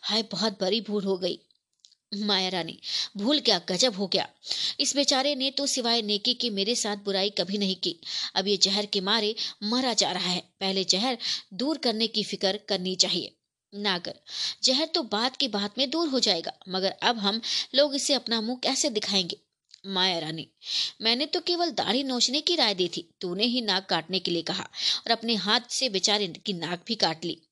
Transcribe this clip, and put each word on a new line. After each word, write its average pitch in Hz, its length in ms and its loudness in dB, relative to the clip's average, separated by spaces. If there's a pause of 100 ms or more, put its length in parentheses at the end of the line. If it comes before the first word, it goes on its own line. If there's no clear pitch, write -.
हाय, 214 220 0
बहुत 208 380 -2
बड़ी 196 200 2
भूल 208 220 -2
हो 190 140 2
गई।" 175 220 -2 (760)
माया 202 340 2
रानी, 170 300 -4 (380)
"भूल 262 220 2
क्या, 190 300 2
गजब 185 260 2
हो 196 120 -2
गया। 175 220 0 (500)
इस 269 160 0
बेचारे 269 400 4
ने 262 160 -2
तो 277 160 -2
सिवाय 233 340 2
नेकी 208 320 0
के 247 160 -2
मेरे 202 260 0
साथ 208 220 -2
बुराई 202 320 0
कभी 196 280 -2
नहीं 190 180 0
की। - 200 -4 (400)
अब 190 120 0
ये 202 100 4
जहर 196 280 2
के 202 160 -2
मारे 214 340 0 (280)
मरा 247 300 0
जा 190 180 2
रहा 180 180 -2
है, 185 140 -2 (160)
पहले 190 240 0
जहर 220 340 2 (360)
दूर 269 240 -2
करने 226 300 0
की 220 160 -2
फिक्र 196 360 -2 (100)
करनी 185 260 -2
चाहिए।" 180 400 0 (400)
नागर, 202 440 -2 (440)
"जहर 254 220 4
तो 320 180 0
बात 226 340 0
की 277 100 0
बात 202 300 -2
में 262 120 0
दूर 330 180 0
हो 262 120 2
जाएगा, 170 340 2 (160)
मगर 185 220 0
अब 233 260 0
हम 208 240 0 (340)
लोग 277 200 4
इसे 285 180 0
अपना 233 280 0
मुंह 247 220 -2
कैसे 269 260 2
दिखाएंगे?" 196 480 0 (480)
माया 185 340 2
रानी, 160 280 -6 (540)
"मैंने 240 240 2
तो 320 160 -2
केवल 349 300 0
दाढ़ी 226 320 0
नोचने 254 380 2
की 349 140 2
राय 233 200 4
दी 180 120 0
थी, - 220 -8 (120)
तूने 190 240 0
ही 247 160 2
नाक 196 280 0
काटने 185 300 0
के 185 120 -2
लिए 165 100 0
कहा 180 220 -4 (340)
और - 140 -2
अपने 226 240 0
हाथ 208 340 2
से 262 200 -2
बेचारे 208 380 2
की 190 260 -6
नाक 170 340 -6
भी 226 80 0
काट 170 300 0
ली।" 165 160 -4 (100)